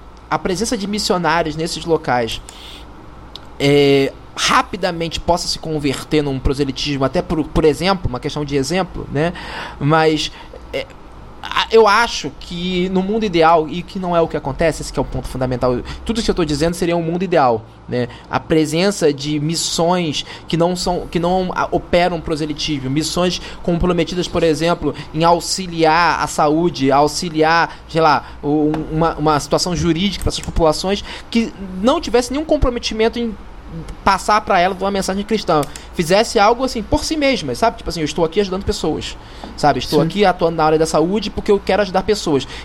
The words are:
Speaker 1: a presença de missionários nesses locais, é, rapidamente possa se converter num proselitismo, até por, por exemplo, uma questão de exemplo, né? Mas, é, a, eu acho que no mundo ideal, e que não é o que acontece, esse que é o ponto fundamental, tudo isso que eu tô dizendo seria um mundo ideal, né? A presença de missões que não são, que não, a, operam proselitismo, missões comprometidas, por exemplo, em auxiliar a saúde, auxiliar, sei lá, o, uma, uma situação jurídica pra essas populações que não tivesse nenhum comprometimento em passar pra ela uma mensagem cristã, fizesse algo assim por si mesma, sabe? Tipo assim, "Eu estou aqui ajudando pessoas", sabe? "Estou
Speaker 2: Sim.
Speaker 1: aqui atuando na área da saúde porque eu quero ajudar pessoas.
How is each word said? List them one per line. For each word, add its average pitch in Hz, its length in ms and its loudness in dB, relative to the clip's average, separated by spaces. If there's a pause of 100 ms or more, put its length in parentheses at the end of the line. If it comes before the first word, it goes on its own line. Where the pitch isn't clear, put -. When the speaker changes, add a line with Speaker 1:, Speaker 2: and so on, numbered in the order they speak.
(300)
Speaker 1:
a 156 80 0
presença 196 400 -2
de 196 80 -6
missionários 170 680 0
nesses 160 280 -4
locais, 147 560 0 (1200)
é, 139 540 4 (240)
rapidamente 175 840 -2
possa 175 260 0
se - 120 -6
converter 151 640 -2
num 135 160 -2
proselitismo, 135 640 -2
até 131 160 0
por, 160 240 -2
por 156 200 2
exemplo, 165 440 2
uma 123 120 -6
questão 147 240 -4
de 143 120 -2
exemplo, 147 560 -2
né? 160 220 0 (440)
Mas, 160 540 2 (400)
é, 135 140 -6 (560)
a, - 280 -2
eu 226 160 8
acho 208 540 0
que 180 480 -2
no 185 140 2
mundo 214 220 -2
ideal, 165 440 4
e 175 140 -6
que - 160 -12
não 180 180 -2
é 170 40 6
o 165 80 4
que - 100 -6
acontece, 147 420 -2
esse - 120 -10
que - 60 -4
é 139 40 0
o - 20 -6
ponto - 240 -6
fundamental, 127 520 -2 (260)
tudo 226 120 -2
isso 220 80 -2
que - 40 4
eu 185 40 0
tô 180 100 0
dizendo 156 280 0
seria 175 240 0
um 170 60 0
mundo 170 200 -2
ideal, 135 400 2 (240)
né? 120 220 -2 (220)
A 127 100 -2
presença 160 720 2
de 147 260 -4
missões 165 840 0 (240)
que 170 80 0
não 170 180 2
são, 180 360 -4
que 180 80 -2
não, 180 360 0
a, - 160 -2
operam 175 480 2
proselitismo, 147 720 -4
missões 175 540 0 (200)
comprometidas, 175 640 0
por 170 160 -2
exemplo, 156 520 2 (180)
em 156 100 -2
auxiliar 170 1000 2
a 147 40 0
saúde, 151 640 2
auxiliar, 156 840 2 (140)
sei 160 100 0
lá, 147 240 4 (180)
o, 151 300 2 (180)
uma, 156 260 2
uma 147 240 2
situação 170 360 -2
jurídica 170 480 0
pra 151 60 0
essas - 140 -4
populações 175 600 0 (260)
que 226 220 0 (300)
não 285 180 4
tivesse 247 320 0
nenhum 302 120 -4
comprometimento 240 720 0
em 226 160 -4 (720)
passar 202 360 4
pra 214 180 2
ela 185 220 2
uma 196 100 0
mensagem 196 340 -2
cristã, 190 360 2 (340)
fizesse 196 460 2
algo 240 240 4
assim 240 180 -4
por 294 220 -2
si 320 120 -4
mesma, 269 380 0
sabe? 226 220 2
Tipo - 120 -12
assim, 165 120 -6
"Eu 151 40 0
estou 165 200 0
aqui 160 160 2
ajudando 190 240 -2
pessoas", - 520 -4 (400)
sabe? 143 220 4
"Estou 143 220 2
Speaker 2:
Sim. 156 60 4
Speaker 1:
aqui 190 180 2
atuando 175 320 2
na 156 80 2
área 156 120 4
da 160 100 2
saúde 180 440 0
porque 208 220 0
eu 202 120 4
quero 196 180 2
ajudar 190 200 0
pessoas. 185 460 0 (160)